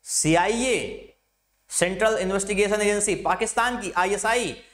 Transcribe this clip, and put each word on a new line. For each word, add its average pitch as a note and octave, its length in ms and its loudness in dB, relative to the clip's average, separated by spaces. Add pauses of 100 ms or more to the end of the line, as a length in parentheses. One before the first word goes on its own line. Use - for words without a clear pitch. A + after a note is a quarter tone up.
सीआईए, F#3+ 1040 0 (640)
सेंट्रल F#3+ 480 0
इन्वेस्टिगेशन G3 640 0
एजेंसी, G#3 340 2
पाकिस्तान A3+ 640 0
की G3 180 -8
आईएसआई, G3+ 680 0 (120)